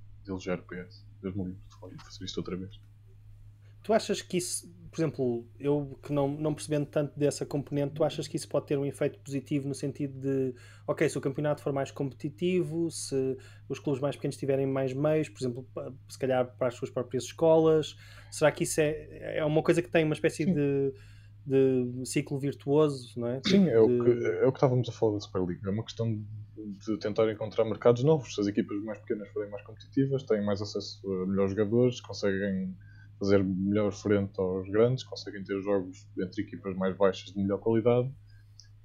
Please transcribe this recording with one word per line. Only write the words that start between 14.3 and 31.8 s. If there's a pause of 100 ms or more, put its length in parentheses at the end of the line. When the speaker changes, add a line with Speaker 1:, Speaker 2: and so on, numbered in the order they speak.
Speaker 2:
tiverem
mais
meios,
por
exemplo,
pa-, (160)
se
calhar
para
as
suas
próprias
escolas, (340)
será
que
isso
é,
é
uma
coisa
que
tem
uma
espécie
Speaker 1:
Sim.
Speaker 2:
de, (520)
de
ciclo
virtuoso,
não
é?
Speaker 1:
Sim,
é
o
Speaker 2:
De
Speaker 1:
que,
é
o
que
estávamos
a
falar
da
Superliga.
É
uma
questão
de, (600)
de
tentar
encontrar
mercados
novos.
Se
as
equipas
mais
pequenas
forem
mais
competitivas,
têm
mais
acesso (100)
a
melhores
jogadores,